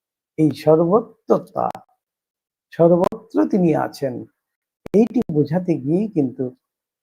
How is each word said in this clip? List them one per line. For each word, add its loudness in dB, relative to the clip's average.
এই 2
সর্বত্রতা, 0
সর্বত্র 0
তিনি 2
আছেন, -6
এইটি 2
বোঝাতে 0
গিয়েই -2
কিন্তু -4